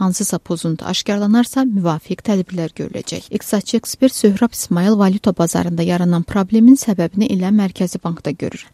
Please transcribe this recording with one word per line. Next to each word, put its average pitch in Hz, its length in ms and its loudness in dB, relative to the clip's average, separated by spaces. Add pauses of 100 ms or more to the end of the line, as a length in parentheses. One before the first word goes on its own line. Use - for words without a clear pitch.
Hansısa 185 380 -2
pozuntu 165 460 -4
aşkarlanarsa, 208 800 0
müvafiq 180 600 -2
tədbirlər 180 500 -2
görüləcək. - 560 -10
İqtisadçı - 460 -4
ekspert - 360 0
Söhrab 208 400 2
İsmayıl 190 460 0
valyuta 196 400 2
bazarında 175 440 -2
yaranan 175 400 0
problemin 226 560 6
səbəbini 190 560 -2
elə 185 200 0
Mərkəzi 190 500 0
Bankda - 260 -6
görür. - 440 -8